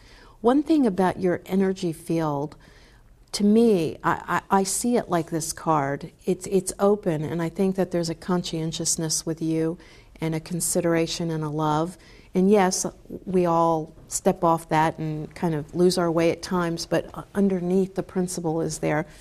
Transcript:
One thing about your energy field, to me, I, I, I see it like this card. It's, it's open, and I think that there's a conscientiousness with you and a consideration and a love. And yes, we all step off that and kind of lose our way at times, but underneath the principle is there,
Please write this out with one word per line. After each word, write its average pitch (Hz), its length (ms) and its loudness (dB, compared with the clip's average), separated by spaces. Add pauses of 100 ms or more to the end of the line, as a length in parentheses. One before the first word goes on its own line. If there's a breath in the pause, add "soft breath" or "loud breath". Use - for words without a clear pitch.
(420 loud breath)
One 262 200 4
thing 294 240 4
about 185 320 0
your 180 280 0
energy 190 460 0
field, 156 640 -4 (760 soft breath)
to - 100 -4
me, 208 640 4
I, 170 460 -2
I, 196 100 4
I - 20 2
see 240 340 -2
it - 120 -2
like 170 220 -2
this 160 220 -4
card. 143 600 -2 (120)
It's, 185 220 -2
it's 185 320 -2
open, 202 460 0
and 170 180 -4
I 165 60 -2
think 190 260 -2
that 180 160 -2
there's 170 200 -2
a 160 40 -6
conscientiousness 165 1120 -4
with 165 160 -4
you 160 340 -2 (440 loud breath)
and 160 140 -2
a 156 60 -4
consideration 165 920 -2
and 156 140 -4
a 151 40 -4
love. 156 500 0 (360 loud breath)
And 190 160 4
yes, 185 360 4 (400)
we 180 200 2
all 165 460 2 (160)
step - 360 0
off 165 260 2
that 156 280 2
and 156 360 -6
kind 165 200 -2
of 151 200 -6
lose 175 240 4
our 170 120 2
way 165 200 4
at - 120 -2
times, 170 440 -2
but - 480 -4
underneath 190 600 0
the 175 60 -2
principle 170 600 -4
is 156 160 -4
there, 156 280 -2 (140 loud breath)